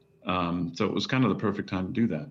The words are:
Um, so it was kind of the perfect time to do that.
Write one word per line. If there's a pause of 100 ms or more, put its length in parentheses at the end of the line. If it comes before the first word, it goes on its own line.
(260)
Um,
so
it
was
kind
of
the
perfect
time
to
do
that.